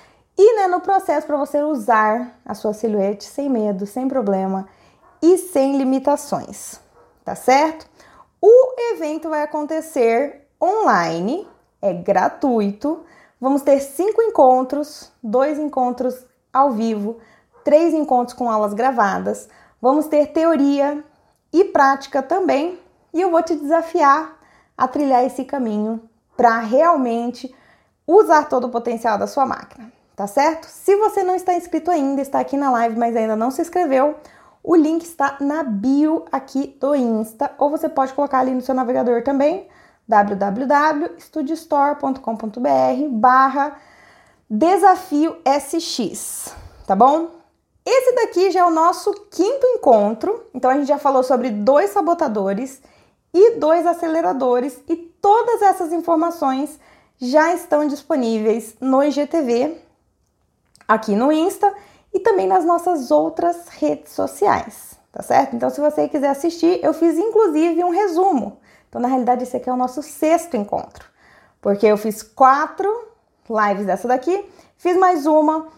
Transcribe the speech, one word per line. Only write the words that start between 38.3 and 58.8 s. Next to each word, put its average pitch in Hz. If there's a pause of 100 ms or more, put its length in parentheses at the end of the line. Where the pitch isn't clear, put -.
ali 262
no 254
seu 269
navegador 247
também, 285 (400)
w 208
w 202
w 294
estudiostore 294
ponto 269
com 226
ponto 220
b 269
r 262
barra 262 (720)
desafio 330
s 285
x, - (320)
tá 196
bom? 294 (580)
Esse 494
daqui 440
já 370
é 349
o 349
nosso 339 (180)
quinto 494
encontro, 262
então 254
a 262
gente 285
já 285
falou 277
sobre 254
dois 262
sabotadores 262 (500)
e 427
dois 320
aceleradores, 320
e 330
todas 453
essas 370
informações 311 (380)
já 302
estão 302
disponíveis 226
no 262